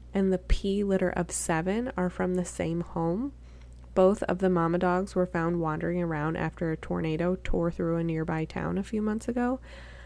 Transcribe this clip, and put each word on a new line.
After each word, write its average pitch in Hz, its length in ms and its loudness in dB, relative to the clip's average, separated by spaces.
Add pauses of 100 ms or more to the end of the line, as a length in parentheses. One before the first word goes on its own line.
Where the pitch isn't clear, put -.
(140)
and 190 180 4
the 185 60 4
P 196 460 2
litter 190 260 4
of 175 220 -2
seven 190 640 0
are 180 140 0
from 180 240 0
the 180 100 0
same 170 360 -2
home. 175 520 -2 (600)
Both 190 260 6
of - 160 0
the 190 140 4
mama 170 260 4
dogs 180 380 2
were 180 100 4
found 170 340 0
wandering 165 400 0
around 160 380 0
after 160 340 -2
a 160 60 -2
tornado 175 640 0
tore 170 280 2
through 170 260 0
a 165 60 0
nearby 160 420 -2
town 165 320 -4
a 196 60 -2
few 214 180 -4
months 214 260 -2
ago. 247 320 0 (460)